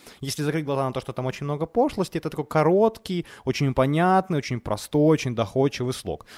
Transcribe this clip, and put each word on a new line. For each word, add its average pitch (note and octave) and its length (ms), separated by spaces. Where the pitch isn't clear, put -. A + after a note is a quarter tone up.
Если C#3 220
закрыть D3+ 220
глаза C3+ 200
на B2+ 80
то, B2+ 80
что B2 120
там B2+ 120
очень C3 200
много D3 200
пошлости, G3 540
это D#3 100
такой D3 160
короткий, F3+ 800
очень C3 300
понятный, E3+ 640
очень B2+ 240
простой, D3+ 520
очень B2+ 220
доходчивый B2+ 580
слог. - 320